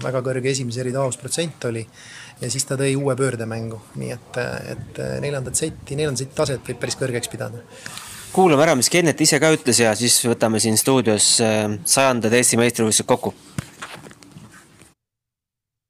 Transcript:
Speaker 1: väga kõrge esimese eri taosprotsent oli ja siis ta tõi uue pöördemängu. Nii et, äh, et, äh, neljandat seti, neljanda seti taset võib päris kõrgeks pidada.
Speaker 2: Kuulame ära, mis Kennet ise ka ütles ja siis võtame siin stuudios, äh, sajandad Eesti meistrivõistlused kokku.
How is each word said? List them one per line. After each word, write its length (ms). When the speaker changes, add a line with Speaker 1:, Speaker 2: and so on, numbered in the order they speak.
Speaker 1:
väga 180
kõrge 320
esimese 300
eri 100
taosprotsent 800
oli 100
ja 100
siis 160
ta 80
tõi 160
uue 240
pöördemängu. 640
Nii 160
et, 240
äh, 380
et, 260
äh, 240
neljandat 320
seti, 400
neljanda 240
seti 160
taset 320
võib 160
päris 160
kõrgeks 320
pidada. 320
Speaker 2:
Kuulame 280
ära, 160
mis 160
Kennet 320
ise 160
ka 160
ütles 240
ja 160
siis 320
võtame 320
siin 160
stuudios, 640
äh, 320
sajandad 520
Eesti 240
meistrivõistlused 480
kokku. 240